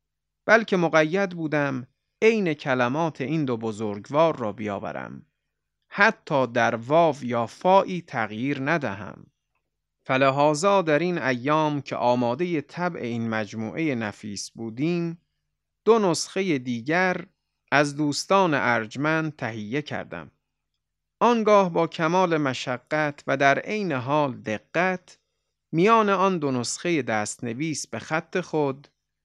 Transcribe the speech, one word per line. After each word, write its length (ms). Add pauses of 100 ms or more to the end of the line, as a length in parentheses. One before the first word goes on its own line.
(460)
بلکه 300
مقید 540
بودم 560 (360)
عین 320
کلمات 680
این 240
دو 120
بزرگوار 800
را 160
بیاورم، 720 (680)
حتی 540
در 280
واو 500
یا 220
فایی 560
تغییر 680
ندهم. 560 (800)
فلهذا 760
در 160
این 240
ایام 580
که 160
آماده 640
طبع 400
این 280
مجموعه 640
نفیس 560
بودیم، 720 (640)
دو 120
نسخه 600
دیگر 680 (480)
از 240
دوستان 580
ارجمند 840
تهیه 460
کردم. 480 (920)
آنگاه 520
با 140
کمال 500
مشقت 880
و 100
در 220
عین 340
حال 400
دقت 840 (540)
میان 360
آن 300
دو 120
نسخه 520
دستنویس 840
به 120
خط 420
خود 480 (360)